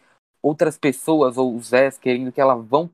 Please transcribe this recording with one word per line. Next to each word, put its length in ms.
outras 340
pessoas 600
ou 180
os 140
Zés 280
querendo 340
que 100
ela 140
vão 380